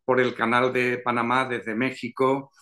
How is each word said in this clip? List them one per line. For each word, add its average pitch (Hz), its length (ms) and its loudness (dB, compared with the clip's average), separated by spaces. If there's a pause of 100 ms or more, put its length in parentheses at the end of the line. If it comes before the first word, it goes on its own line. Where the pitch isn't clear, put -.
por 127 160 2
el 120 140 2
canal 123 380 2
de 123 260 0
Panamá 120 500 0
desde 113 260 -6
México 131 880 -2